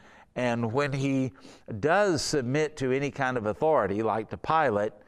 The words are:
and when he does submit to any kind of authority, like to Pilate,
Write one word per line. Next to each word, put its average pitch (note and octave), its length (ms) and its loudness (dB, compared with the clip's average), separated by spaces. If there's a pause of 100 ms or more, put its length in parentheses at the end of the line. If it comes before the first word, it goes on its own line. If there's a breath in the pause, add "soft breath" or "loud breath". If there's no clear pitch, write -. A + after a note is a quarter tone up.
(380 loud breath)
and A#2 340 0
when C#3 220 0
he C3+ 400 0 (480 loud breath)
does F3 400 2
submit D3 560 -2
to C3 160 0
any C#3 180 -2
kind B2+ 240 -2
of G#2+ 100 -2
authority, G#2+ 560 2
like A2 280 -2
to G2 80 -10
Pilate, A#2+ 560 0 (140 soft breath)